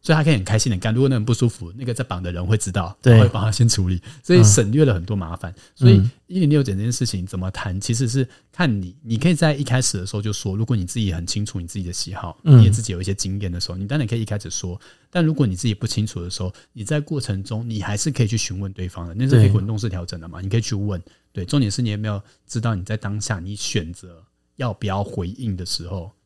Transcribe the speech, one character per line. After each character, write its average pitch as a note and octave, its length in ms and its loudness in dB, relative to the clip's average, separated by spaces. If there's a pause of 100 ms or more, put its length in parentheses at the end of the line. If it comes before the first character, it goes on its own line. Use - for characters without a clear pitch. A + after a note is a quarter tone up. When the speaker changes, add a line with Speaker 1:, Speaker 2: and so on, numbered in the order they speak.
Speaker 1:
所 E3 80 2
以 - 40 6
他 D#3 80 2
可 D#3 80 4
以 - 0 -
很 G2+ 100 2
开 G#2 160 0
心 A#2+ 100 2
的 G#2 100 0
干。 A2 140 -2
如 A#2 80 2
果 C#3 80 4
那 C3+ 60 2
很 G#2+ 100 -2
不 B2 80 0
舒 A#2+ 160 2
服， F2+ 280 -8
那 C3 80 -12
个 A#2+ 100 -4
在 - 80 -8
绑 F2+ 180 -6
的 F2+ 120 -6
人 F2 120 -6
会 G#2 120 2
知 G2 160 -4
道， F2+ 280 -4
Speaker 2:
对。 A#2+ 160 10
Speaker 1:
他 A2 60 10
会 G2 60 6
帮 G#2+ 120 -2
他 G#2+ 120 0
先 A#2 160 4
处 F#2+ 200 0
理， F2+ 140 -2 (180)
所 - 140 0
以 A#2 80 10
省 G#2 300 6
略 D3+ 120 4
了 C3 80 4
很 F2 120 -2
多 G#2 120 -4
麻 E2+ 200 -6
烦。 F2 160 -12
Speaker 2:
嗯。 - 100 -20 (140)
Speaker 1:
所 B2+ 120 8
以 G#2+ 100 10
Speaker 2:
嗯。 G#2+ 120 4 (160)
Speaker 1:
一 F#3 140 -4
零 D3 100 4
六 D3 100 4
点 G#2 160 -2
这 G2 60 -4
件 A#2+ 100 -2
事 A#2 140 -2
情 F#2 180 -4
怎 F#2+ 140 -10
么 F#2 140 -4
谈， F#2+ 280 -6
其 A2+ 140 -2
实 A#2 140 0
是 B2+ 200 0 (220)
看 A#2 320 0
你， F2+ 180 -12
你 A2+ 160 -4
可 C#3+ 120 2
以 F3+ 60 4
在 D3+ 200 2
一 C#3 80 -6
开 B2+ 180 0
始 - 180 -2
的 F2+ 60 -6
时 G2 120 -8
候 G#2 40 -2
就 G#2 120 -4
说， G2 240 -4
如 A2 100 0
果 B2 80 0
你 G2 100 -2
自 F2 140 -6
己 G2+ 140 0
很 E2+ 120 -6
清 G2+ 220 -4
楚 G2 140 -8
你 E2+ 80 -10
自 G2+ 100 -10
己 F#2+ 60 -6
的 F2 80 -8
喜 F2 220 -8
好， E2+ 280 -12
Speaker 2:
嗯。 C#3+ 160 10
Speaker 1:
你 A2 60 12
也 G2 60 8
自 A2 120 0
己 G#2 100 -6
有 F2 80 -6
一 F#2 40 -6
些 G2 100 -2
经 G2 260 -6
验 F#2 120 -4
的 F2 80 -6
时 - 100 -8
候， F2+ 80 -8
你 G2 80 -6
当 C3 100 -4
然 D#3 120 0
可 A#2+ 80 -2
以 A2+ 60 -2
一 - 20 -2
开 G#2 120 -6
始 G2+ 140 -8
说。 F2+ 300 -8 (280)
但 F3 160 0
如 D#3+ 80 2
果 C#3+ 140 2
你 F#2 80 0
自 G#2 140 -2
己 G#2+ 60 0
不 A2 120 -6
清 G#2+ 180 -2
楚 G2+ 160 -8
的 E2+ 80 -8
时 - 140 -8
候， F#2 100 -4 (200)
你 A2+ 100 -14
在 D3+ 160 -2
过 D3 220 -6
程 G2 240 -4
中 A2+ 260 -8
你 G#2+ 100 -6
还 G#2 160 -4
是 D3+ 140 -2
可 B2+ 140 2
以 - 20 0
去 A2 100 -2
询 F#2+ 220 -4
问 G2 140 -6
对 F#2 160 -8
方 F2 180 -12
的， E2+ 80 -12
那 B2 140 -2
是 C3 80 6
可 G#2+ 80 10
以 G2 60 6
滚 G2 140 2
动 G#2+ 140 -4
式 A2 100 -4
调 F2+ 160 -6
整 F2 140 -12
的 E2 80 -16
嘛， E2+ 140 -14
Speaker 2:
对。 - 20 -10
Speaker 1:
你 G2 60 -6
可 A#2 80 0
以 A2+ 40 2
去 A2 140 -6
问。 G2 260 -4 (320)
对， - 120 -8
重 C#3+ 160 0
点 G#2+ 100 2
是 A2+ 100 -6
你 A#2 100 -2
有 G#2 60 -4
没 G#2+ 120 -6
有 G#2 120 -4 (280)
知 A#2 120 -6
道 A2+ 140 -2
你 F2+ 80 -6
在 G2+ 140 -6
当 G#2 240 -6
下 G2+ 180 -6
你 F#2 160 -10
选 E2+ 380 -4
择 E2+ 280 -20 (360)
要 A#2+ 180 -4
不 - 120 -12
要 G2 180 -2
回 F2+ 240 -6
应 G#2+ 280 -6
的 F2+ 80 -8
时 - 220 -8
候 F#2 240 -10 (160)